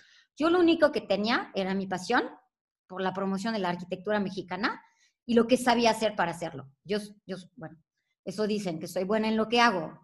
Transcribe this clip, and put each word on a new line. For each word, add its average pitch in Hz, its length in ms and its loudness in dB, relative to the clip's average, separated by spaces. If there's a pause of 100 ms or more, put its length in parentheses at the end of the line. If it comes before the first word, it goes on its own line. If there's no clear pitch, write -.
(360)
Yo 320 140 2
lo 359 100 4
único 330 320 6
que 214 100 -2
tenía 214 520 -2
era 190 220 -2
mi 196 100 -2
pasión 190 380 0 (640)
por 185 140 -8
la 185 120 -2
promoción 196 400 -2
de 220 60 -4
la 180 100 -2
arquitectura 185 500 -4
mexicana 185 600 -4 (440)
y 233 100 0
lo 226 100 6
que 247 120 4
sabía 233 340 4
hacer 214 240 0
para 170 160 0
hacerlo. - 400 -10 (120)
Yo, 202 140 -2 (300)
yo, 185 100 -8 (180)
bueno, 160 220 -16 (480)
eso 202 220 -2
dicen, 196 320 -2
que 170 80 -8
soy 185 160 -4
buena 214 240 0
en 220 100 2
lo 220 120 0
que 240 120 4
hago, 185 420 0